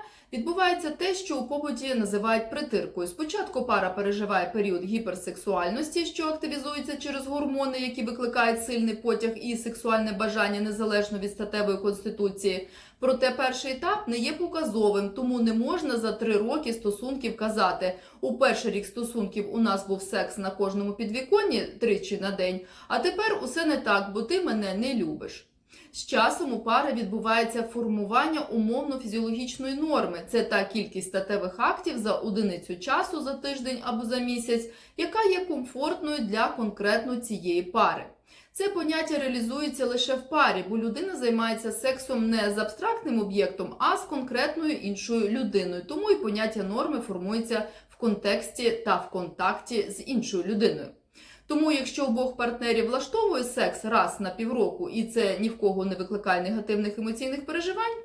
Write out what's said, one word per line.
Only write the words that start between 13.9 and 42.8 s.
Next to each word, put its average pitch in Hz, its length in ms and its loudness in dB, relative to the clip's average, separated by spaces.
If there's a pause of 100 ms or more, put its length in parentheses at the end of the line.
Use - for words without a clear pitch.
не 233 100 0
є 262 140 0
показовим, 220 800 2
тому 247 300 0
не 226 120 6
можна 269 440 0
за 214 160 0
три 226 240 2
роки 240 360 0
стосунків 226 640 -4
казати: 190 640 0 (220)
«У - 180 -2
перший 233 320 4
рік 196 160 -2
стосунків 214 680 -4
у 233 40 0
нас 196 300 2
був 190 140 -2
секс 190 360 -4
на 196 120 -4
кожному 202 420 -2
підвіконні 262 680 2
тричі 196 600 0
на 196 100 -2
день, 185 300 0 (280)
а 233 100 0
тепер 370 440 0
усе 330 240 -2
не 302 100 4
так, 202 380 2
бо 226 80 -2
ти 339 180 0
мене 214 340 0
не 254 200 0
любиш». 156 540 -4 (440)
З - 140 -10
часом 262 460 2
у 214 80 -2
пари 262 320 4
відбувається 226 720 2
формування 233 760 0
умовно-фізіологічної 247 1300 -2
норми. 226 540 0
Це 226 140 2
та 196 220 0
кількість 190 440 -4
статевих 190 500 -2
актів 294 400 0
за 214 140 0
одиницю 185 640 -2
часу 302 440 0
за 262 140 -4
тиждень 262 480 -4
або 226 220 -2
за 240 140 0
місяць, 240 520 0 (260)
яка 349 260 0
є 370 220 4
комфортною 302 720 -2
для 220 300 0
конкретно 226 680 0
цієї 180 460 0
пари. 180 440 2 (460)
Це 392 160 0
поняття 320 500 0
реалізується 254 680 0
лише 247 280 0
в 254 140 -4
парі, 220 400 4
бо 220 100 0
людина 294 380 -2
займається 226 560 0
сексом 254 580 0
не 208 240 4
з 208 40 0
абстрактним 285 640 0